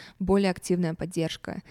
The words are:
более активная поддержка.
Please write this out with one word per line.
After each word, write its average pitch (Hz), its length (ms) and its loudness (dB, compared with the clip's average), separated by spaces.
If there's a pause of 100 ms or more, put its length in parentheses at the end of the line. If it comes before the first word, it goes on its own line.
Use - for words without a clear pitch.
(180)
более 190 320 4
активная 175 420 0
поддержка. - 800 -4